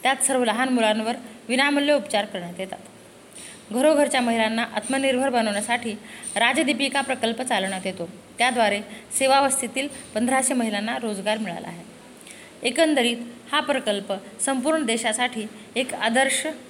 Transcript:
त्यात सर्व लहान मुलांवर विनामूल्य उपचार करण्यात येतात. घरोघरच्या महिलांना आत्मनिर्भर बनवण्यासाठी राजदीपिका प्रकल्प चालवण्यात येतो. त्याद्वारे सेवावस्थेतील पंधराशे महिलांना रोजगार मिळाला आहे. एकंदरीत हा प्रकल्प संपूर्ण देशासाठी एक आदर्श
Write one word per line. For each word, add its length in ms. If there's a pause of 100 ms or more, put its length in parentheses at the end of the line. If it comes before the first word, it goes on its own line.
त्यात 120
सर्व 280
लहान 260
मुलांवर 460 (320)
विनामूल्य 460
उपचार 320
करण्यात 340
येतात. 180 (960)
घरोघरच्या 500
महिलांना 520
आत्मनिर्भर 560
बनवण्यासाठी 640 (440)
राजदीपिका 680
प्रकल्प 400
चालवण्यात 440
येतो. 240 (280)
त्याद्वारे 440 (360)
सेवावस्थेतील 680 (280)
पंधराशे 380
महिलांना 440
रोजगार 400
मिळाला 300
आहे. 160 (800)
एकंदरीत 540 (340)
हा 80
प्रकल्प 540 (280)
संपूर्ण 440
देशासाठी 600 (300)
एक 180
आदर्श 540 (220)